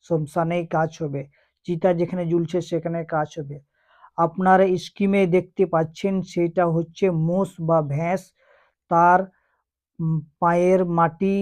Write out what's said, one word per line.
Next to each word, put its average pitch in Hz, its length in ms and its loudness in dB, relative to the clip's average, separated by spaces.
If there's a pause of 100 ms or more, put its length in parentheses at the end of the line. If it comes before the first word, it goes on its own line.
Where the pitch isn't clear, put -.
শ্মশানেই 165 600 -2
কাজ 160 220 -2 (100)
হবে। 143 220 -8 (460)
চিতা 175 260 0
যেখানে 175 320 -4
ঝুলছে, 170 360 -2
সেখানে 165 440 -6
কাজ 151 300 -4
হবে। 147 220 -12 (600)
আপনারা 185 460 4 (140)
স্ক্রিনে 196 500 0
দেখতে 180 380 0
পাচ্ছেন, 165 480 -2 (100)
সেটা 175 420 -2
হচ্ছে 165 400 -2 (140)
মোষ 180 300 0 (120)
বা 165 260 2
ভেঁস, 170 340 -2 (680)
তার, 175 280 6 (800)
উম, 160 180 -2 (220)
পায়ের 180 500 4
মাটি 170 520 0